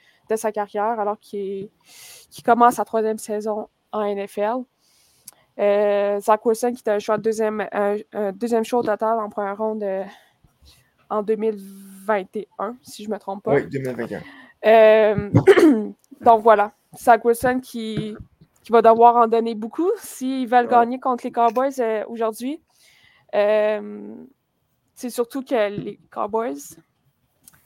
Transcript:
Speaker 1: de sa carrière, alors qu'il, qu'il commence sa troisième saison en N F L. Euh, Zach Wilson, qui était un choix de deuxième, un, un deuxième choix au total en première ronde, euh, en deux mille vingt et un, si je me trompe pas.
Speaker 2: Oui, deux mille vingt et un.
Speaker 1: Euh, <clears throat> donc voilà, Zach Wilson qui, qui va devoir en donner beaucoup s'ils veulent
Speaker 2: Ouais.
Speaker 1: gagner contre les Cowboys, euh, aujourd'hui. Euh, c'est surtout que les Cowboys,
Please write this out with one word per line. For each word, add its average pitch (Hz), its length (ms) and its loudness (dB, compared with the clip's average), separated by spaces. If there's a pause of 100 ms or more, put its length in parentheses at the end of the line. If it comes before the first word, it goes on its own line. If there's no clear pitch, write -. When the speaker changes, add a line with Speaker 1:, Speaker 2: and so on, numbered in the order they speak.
(300)
Speaker 1:
de 220 60 -2
sa 220 140 -4
carrière, 208 480 -4
alors 208 220 -4
qu'il, 196 480 -10 (640)
qu'il - 120 -20
commence 240 340 4
sa 214 100 -4
troisième 220 320 -4
saison 214 500 -8 (240)
en 214 80 -6
N 202 260 -4
F - 120 -12
L. 226 260 -4 (920)
Euh, 202 640 2
Zach 214 260 0
Wilson, 240 260 0
qui 240 80 -12
était 214 120 -2
un 202 80 0
choix 214 180 -2
de 208 40 -8
deuxième, 214 500 -4
un, 202 240 -2 (180)
un 202 180 -4
deuxième 226 320 -4
choix 247 140 -4
au 240 40 -2
total 220 360 -2
en 214 100 -6
première 202 300 -8
ronde, 220 240 -6
euh, 196 220 -6 (1080)
en 214 120 -4
deux 214 140 -2
mille 220 220 -4 (480)
vingt 202 280 -4
et 214 140 -10 (100)
un, 214 240 -10
si - 220 -18
je 214 60 -12
me 196 80 -8
trompe - 240 -12
pas. - 120 0
Speaker 2:
Oui, 143 120 0
deux 135 140 -8
mille 131 140 -8
vingt 117 120 -8
et 104 80 -10
un. 90 80 -12 (420)
Speaker 1:
Euh, 214 680 6 (760)
<clears throat> - 140 -20
donc 226 220 6
voilà, 214 300 4 (240)
Zach 226 300 4
Wilson 247 360 0
qui, 220 540 -8 (460)
qui - 100 -2
va 233 80 8
devoir 226 360 8
en 233 100 6
donner 226 280 0
beaucoup 233 440 -4
s'ils 262 500 -6
veulent 247 160 4
Speaker 2:
Ouais. 233 60 -4
Speaker 1:
gagner 240 280 4
contre 254 260 -4
les 254 80 -8
Cowboys, 247 480 0
euh, 220 260 -2
aujourd'hui. 233 560 -8 (720)
Euh, 208 800 -2 (800)
c'est 247 160 -10
surtout 240 320 -6
que 233 260 -2
les 202 320 -12 (100)
Cowboys, 226 680 -8 (880)